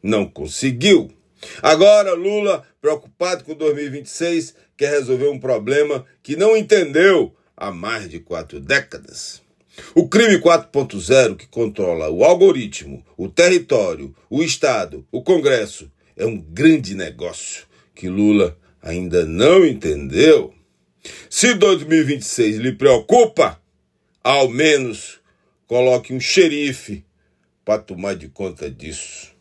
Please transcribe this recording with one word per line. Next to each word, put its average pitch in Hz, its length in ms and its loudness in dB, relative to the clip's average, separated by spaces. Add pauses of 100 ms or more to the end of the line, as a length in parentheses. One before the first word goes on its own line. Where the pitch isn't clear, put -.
Não 104 240 -2
conseguiu. 120 840 -2 (500)
Agora, 196 520 4
Lula, 196 520 -2 (140)
preocupado 156 640 -4
com 156 100 -14
dois 151 220 -2
mil 147 100 -8
e 143 40 -10
vinte 139 160 -14
e - 40 -20
seis, 165 460 -6 (220)
quer 143 140 -2
resolver 131 360 0
um 139 120 -4
problema 135 680 -2 (160)
que 147 160 -8
não 214 180 4
entendeu 185 800 2 (200)
há 98 140 -12
mais 98 400 -10
de 80 120 -16
quatro 78 400 -12
décadas. - 800 -6 (520)
O 165 140 2
crime 214 320 4
quatro 165 300 2
ponto 135 320 -6
zero, 117 340 2
que - 120 -20
controla 92 600 -4
o 87 140 0
algoritmo, 139 840 2 (120)
o 95 100 -10
território, 110 880 0 (140)
o 135 120 -4
Estado, 110 680 -4
o 127 100 -8
Congresso, 131 720 -2 (240)
é 101 120 -6
um 110 100 -6
grande 98 560 0
negócio 87 720 -12 (300)
que 92 120 -12
Lula 98 480 2 (260)
ainda 87 440 -4
não 139 400 4
entendeu. 110 880 2 (720)
Se 240 280 0
dois 185 280 2
mil 156 180 2
e - 20 0
vinte 135 180 -4
e - 40 -14
seis 110 320 -2
lhe 127 140 -4
preocupa, 143 880 2 (640)
ao 135 240 2
menos 131 720 -2 (460)
coloque 127 480 0
um 131 60 -8
xerife 147 840 -2 (600)
pra 107 140 -2
tomar 95 360 -10
de 78 120 -20
conta 78 420 -12
disso. - 720 -18